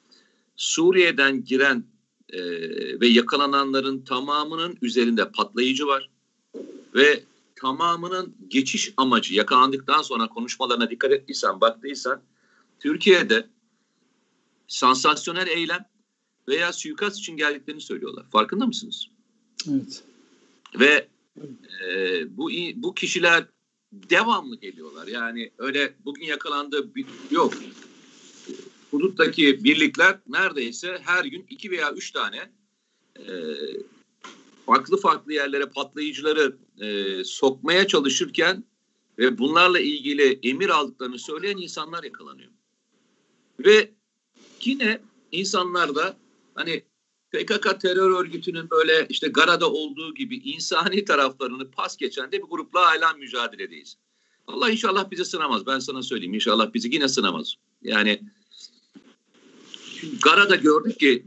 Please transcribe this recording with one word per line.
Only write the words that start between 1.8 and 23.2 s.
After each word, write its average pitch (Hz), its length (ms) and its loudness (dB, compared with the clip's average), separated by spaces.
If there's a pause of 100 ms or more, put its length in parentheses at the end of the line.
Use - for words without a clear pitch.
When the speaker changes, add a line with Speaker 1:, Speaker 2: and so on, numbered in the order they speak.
Speaker 1:
e, 92 120 -10 (600)
ve 113 60 4
yakalananların 135 920 2
tamamının 147 800 -4
üzerinde 117 480 2
patlayıcı 127 560 -2
var. 135 240 0 (840)
Ve 139 300 6 (320)
tamamının 170 760 -4 (140)
geçiş 131 480 -2
amacı, 113 380 0
yakalandıktan 135 680 2
sonra 117 260 -2
konuşmalarına 117 600 -4
dikkat 127 220 0
ettiysen, 117 480 -2
baktıysan, 127 640 -2 (580)
Türkiye'de 147 640 4 (1200)
sansasyonel 151 800 2
eylem 170 380 -4 (640)
veya 165 240 0
suikast 202 460 -6
için 165 180 -12
geldiklerini 151 440 -4
söylüyorlar. - 500 -10
Farkında 175 360 0
mısınız? - 420 -6 (600)
Speaker 2:
Evet. 127 320 -4 (800)
Speaker 1:
Ve, 143 280 6 (280)
Speaker 2:
Evet. 147 140 -16 (380)
Speaker 1:
e, 92 480 -2
bu, 143 140 -6 (260)
bu 165 180 -6
kişiler 175 520 2 (460)